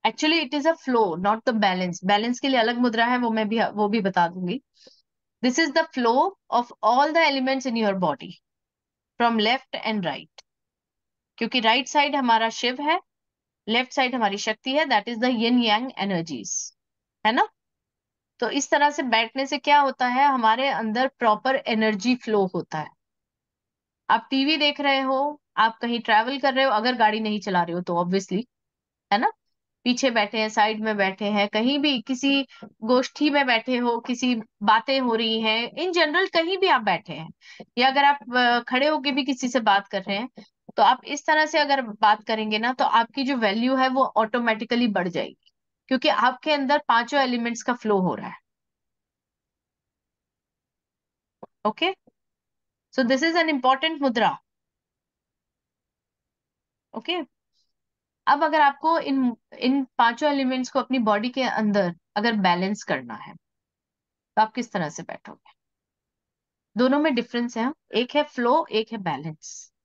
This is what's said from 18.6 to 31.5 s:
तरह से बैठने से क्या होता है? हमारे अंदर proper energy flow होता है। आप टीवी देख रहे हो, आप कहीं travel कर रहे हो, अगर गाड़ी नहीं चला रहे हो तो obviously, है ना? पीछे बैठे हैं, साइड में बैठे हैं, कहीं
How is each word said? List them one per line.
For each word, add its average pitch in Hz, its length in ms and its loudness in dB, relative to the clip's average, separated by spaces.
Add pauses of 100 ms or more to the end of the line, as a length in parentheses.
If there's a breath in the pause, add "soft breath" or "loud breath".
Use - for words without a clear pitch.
तरह 294 180 4
से 285 140 -4
बैठने 233 420 -2
से 285 120 -6
क्या 294 220 4
होता 262 280 0
है? 254 180 2
हमारे 254 440 2
अंदर 220 380 -2
proper 247 480 0
energy 220 600 0
flow 208 300 0
होता 165 340 -6
है। 151 100 -10 (1200)
आप 220 200 0
टीवी 269 280 0
देख 294 240 0
रहे 269 180 2
हो, 269 420 -2 (160)
आप 226 200 2
कहीं 240 220 -4
travel 233 400 0
कर 269 140 0
रहे 269 120 2
हो, 262 60 2
अगर 226 240 0
गाड़ी 220 240 2
नहीं 214 200 -2
चला 185 240 0
रहे 170 120 -4
हो 180 60 -4
तो 175 220 -2
obviously, 190 400 -2 (680)
है 202 60 2
ना? 403 140 0 (540)
पीछे 247 260 2
बैठे 220 300 0
हैं, 214 80 -2
साइड 214 320 0
में 214 160 -2
बैठे 196 320 -2
हैं, 208 200 2
कहीं 254 300 0